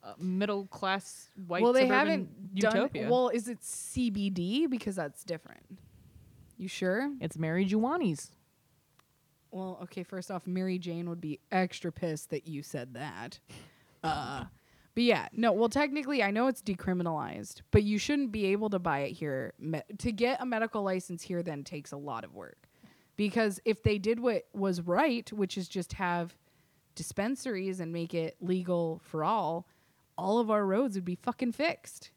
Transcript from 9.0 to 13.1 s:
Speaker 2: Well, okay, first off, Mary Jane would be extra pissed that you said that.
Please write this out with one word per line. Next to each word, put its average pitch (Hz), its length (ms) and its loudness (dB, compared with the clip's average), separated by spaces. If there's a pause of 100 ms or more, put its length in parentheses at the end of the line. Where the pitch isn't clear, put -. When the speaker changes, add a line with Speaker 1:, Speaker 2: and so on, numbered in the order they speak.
Speaker 2:
Well, 190 320 -6
okay, 180 200 -10
first 180 280 -10
off, 180 160 -4
Mary 185 320 0
Jane 170 300 -4
would 170 120 -6
be 151 200 -6 (100)
extra 185 400 0
pissed 156 400 -4
that 151 160 -6
you 147 160 -6
said 127 320 -8
that. 120 440 -10 (680)